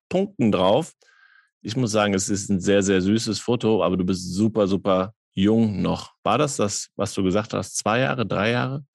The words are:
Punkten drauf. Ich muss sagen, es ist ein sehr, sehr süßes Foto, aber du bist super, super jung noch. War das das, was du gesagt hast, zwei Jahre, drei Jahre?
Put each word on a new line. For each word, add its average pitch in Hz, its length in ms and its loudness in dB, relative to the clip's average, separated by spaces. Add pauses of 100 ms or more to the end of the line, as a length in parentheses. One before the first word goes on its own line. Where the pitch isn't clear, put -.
Punkten 180 440 0
drauf. 101 400 2 (680)
Ich 113 160 -8
muss 123 140 0
sagen, 104 240 2
es 95 140 0
ist 98 220 -4
ein 98 100 0
sehr, 98 220 4
sehr 95 180 2
süßes 104 400 0
Foto, 110 420 0
aber 90 140 2
du 90 80 0
bist 90 300 -4
super, 104 320 2
super 95 460 0 (220)
jung 104 480 2
noch. 82 300 -4 (100)
War 110 160 0
das 147 180 -2
das, - 400 -4
was - 180 -4
du 101 80 -4
gesagt 95 300 0
hast, 98 240 -6
zwei 110 240 0
Jahre, 131 260 -2
drei 95 240 -2
Jahre? 127 340 -4 (100)